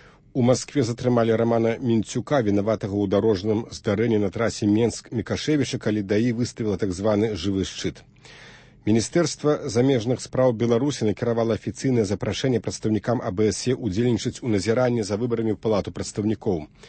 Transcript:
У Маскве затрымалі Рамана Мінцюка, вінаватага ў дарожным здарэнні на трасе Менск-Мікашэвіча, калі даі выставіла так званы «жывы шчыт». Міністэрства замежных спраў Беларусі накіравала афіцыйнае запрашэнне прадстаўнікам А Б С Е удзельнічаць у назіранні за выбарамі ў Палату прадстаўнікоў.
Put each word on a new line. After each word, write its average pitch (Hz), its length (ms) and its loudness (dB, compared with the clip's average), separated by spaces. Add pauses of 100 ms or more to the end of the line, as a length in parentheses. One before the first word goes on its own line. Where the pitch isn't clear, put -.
(380)
У 127 80 2
Маскве 127 400 2
затрымалі 117 480 2
Рамана 113 480 2
Мінцюка, 120 640 0
вінаватага 101 480 0
ў 101 160 0
дарожным 104 640 2
здарэнні 110 480 0
на 98 80 0
трасе 107 400 -2
Менск-Мікашэвіча, 120 1120 -2
калі 107 240 -2
даі 110 320 2
выставіла 113 400 -2
так 95 160 -2
званы 104 400 0
«жывы 95 320 -2
шчыт». - 380 -8 (800)
Міністэрства 143 800 0
замежных 123 560 2
спраў 127 320 2
Беларусі 117 560 0
накіравала 113 480 0
афіцыйнае 117 480 0
запрашэнне 101 560 -2
прадстаўнікам 107 640 -2
А 113 80 -4
Б 104 180 2
С - 160 -4
Е 127 80 0
удзельнічаць 117 680 -2
у 123 80 -2
назіранні 113 500 2
за 101 160 -2
выбарамі 113 380 -2
ў - 20 -6
Палату 104 320 0
прадстаўнікоў. 101 800 -4 (200)